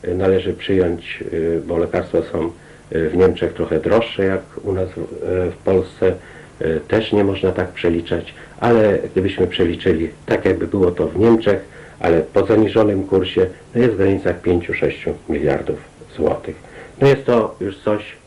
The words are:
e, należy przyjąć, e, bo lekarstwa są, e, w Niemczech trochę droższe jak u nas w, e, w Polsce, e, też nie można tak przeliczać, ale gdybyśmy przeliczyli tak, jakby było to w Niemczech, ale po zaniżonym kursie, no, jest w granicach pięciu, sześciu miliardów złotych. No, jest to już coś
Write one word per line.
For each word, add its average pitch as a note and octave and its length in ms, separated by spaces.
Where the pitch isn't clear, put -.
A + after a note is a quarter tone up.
e, F2+ 100
należy F#2 400
przyjąć, F2 680
e, - 20
bo E2+ 180
lekarstwa F2 400
są, E2 200
e, E2 180
w F2 80
Niemczech F2 360
trochę E2 260
droższe G2 460
jak F#2+ 160
u G2+ 100
nas F#2 160
w, - 80
e, F2 540
w - 60
Polsce, F#2 580
e, D#2+ 180
też A2 320
nie G#2 120
można F#2+ 280
tak F#2 200
przeliczać, E2+ 640
ale A2 400
gdybyśmy F#2 360
przeliczyli E2+ 600
tak, - 200
jakby F#2+ 220
było F#2 240
to E2 160
w E2+ 120
Niemczech, A2 400
ale E2+ 220
po G2 240
zaniżonym G#2 580
kursie, F#2 440
no, A#2 60
jest A#2+ 120
w F#2 40
granicach F#2+ 440
pięciu, F2 320
sześciu - 400
miliardów D2 480
złotych. - 580
No, C#3 60
jest C3+ 180
to A2+ 340
już G2+ 180
coś - 380